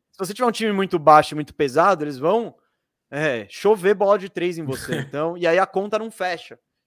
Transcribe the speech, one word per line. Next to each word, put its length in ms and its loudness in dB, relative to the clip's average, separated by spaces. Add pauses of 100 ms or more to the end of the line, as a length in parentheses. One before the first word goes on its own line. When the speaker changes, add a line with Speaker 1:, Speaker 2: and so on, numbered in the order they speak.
(120)
Speaker 1:
se 80 -20
você 140 -8
tiver 140 -2
um 40 2
time 200 -2
muito 260 -2
baixo 360 6
e 20 -10
muito 180 -8
pesado, 500 0
eles 140 -8
vão, 380 -2 (560)
é, 380 -4
chover 440 2
bola 240 2
de 120 -10
três 280 -4
em 60 -8
você. 320 -6
Speaker 2:
<laughs> 140 -8
Speaker 1:
Então, 280 -6
e 80 -4
aí 140 4
a 80 2
conta 320 -4
não 100 -8
fecha. 480 -8 (300)